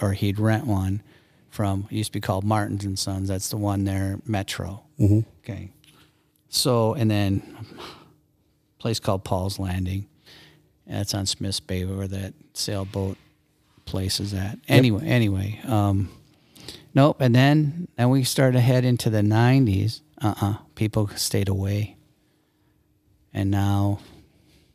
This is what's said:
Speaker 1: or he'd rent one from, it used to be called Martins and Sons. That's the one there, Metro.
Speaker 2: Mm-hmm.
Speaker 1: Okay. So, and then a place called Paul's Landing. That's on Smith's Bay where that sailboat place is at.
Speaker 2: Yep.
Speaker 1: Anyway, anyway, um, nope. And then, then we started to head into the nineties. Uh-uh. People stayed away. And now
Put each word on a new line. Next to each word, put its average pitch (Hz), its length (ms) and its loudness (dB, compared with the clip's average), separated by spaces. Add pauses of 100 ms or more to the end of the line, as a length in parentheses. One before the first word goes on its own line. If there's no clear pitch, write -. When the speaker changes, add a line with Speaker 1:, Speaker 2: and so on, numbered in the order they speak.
Speaker 1:
or 98 120 2
he'd 101 260 -2
rent 110 260 2
one 98 360 0 (480)
from, 98 400 -4
it - 60 -8
used 107 160 -4
to - 60 -8
be 104 40 -6
called 95 220 -2
Martins 104 400 0
and 95 160 -4
Sons. 95 300 -4
That's 95 200 -4
the 110 80 -6
one 101 280 -2
there, 95 400 -2
Metro. 95 580 -6 (160)
Speaker 2:
Mm-hmm. 107 200 6 (200)
Speaker 1:
Okay. 95 320 -14 (800)
So, 117 440 2
and 110 160 0
then 101 320 2 (380)
a - 1000 -20
place 113 180 -2
called 95 240 -2
Paul's 95 360 -2
Landing. 92 480 -4 (800)
That's 101 260 -6
on 101 120 -4
Smith's 98 340 -6
Bay 92 260 -6
where 98 220 -6
that 98 260 -8 (200)
sailboat 98 640 -6 (680)
place 95 340 -4
is 101 140 -4
at. 98 180 -4
Speaker 2:
Yep. - 160 -12
Speaker 1:
Anyway, 131 400 4
anyway, 104 580 0
um, 101 440 2 (840)
nope. 143 280 6
And 123 120 4
then, 147 540 4 (100)
then 120 120 4
we 135 140 4
started 131 300 2
to 123 80 4
head 123 240 4
into 123 240 2
the 107 140 2
nineties. 110 760 4 (200)
Uh-uh. 101 340 0 (200)
People 107 400 0
stayed 101 340 -2
away. 98 480 -2 (1400)
And 98 160 0
now 101 500 0 (760)